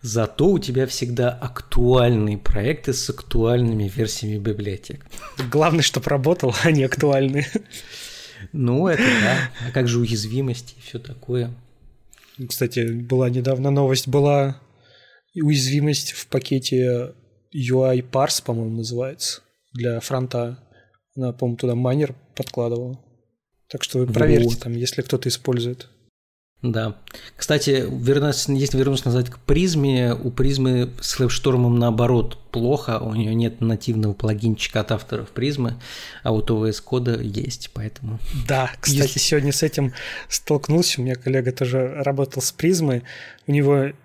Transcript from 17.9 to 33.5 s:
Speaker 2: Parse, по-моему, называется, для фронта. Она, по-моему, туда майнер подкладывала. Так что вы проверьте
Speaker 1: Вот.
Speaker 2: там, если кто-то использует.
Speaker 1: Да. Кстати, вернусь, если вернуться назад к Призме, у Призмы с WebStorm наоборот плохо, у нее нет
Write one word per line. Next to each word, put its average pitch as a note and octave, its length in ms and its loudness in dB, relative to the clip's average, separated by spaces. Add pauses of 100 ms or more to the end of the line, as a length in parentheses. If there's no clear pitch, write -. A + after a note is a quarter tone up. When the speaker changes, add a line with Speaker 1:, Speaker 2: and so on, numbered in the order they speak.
Speaker 2:
Parse, C3 440 0
по-моему, A2+ 340 -4
называется, A#2+ 640 -6 (300)
для A#2+ 280 -4
фронта. B2 580 -4 (560)
Она, B2+ 180 -4
по-моему, A#2+ 240 -2
туда B2 200 0
майнер C3 400 0 (180)
подкладывала. B2 640 -6 (680)
Так - 160 -10
что - 140 -4
вы B2+ 100 2
проверьте A#2 400 6
Speaker 1:
Вот. A#2 100 0
Speaker 2:
там, A#2+ 160 -6
если B2 280 -4
кто-то B2+ 260 -2
использует. B2 600 -4 (760)
Speaker 1:
Да. A2 380 -2 (360)
Кстати, C#3+ 520 2
вернусь, C#3 600 2
если C3+ 280 0
вернуться C3+ 300 2
назад B2 240 2
к - 80 -16
Призме, C#3 760 2
у A#2+ 180 -4
Призмы B2+ 580 2 (100)
с - 200 -6
WebStorm B2 480 2
наоборот A#2+ 680 2 (140)
плохо, A#2+ 480 -2
у A2 160 -4
нее A2 180 0
нет A#2 280 0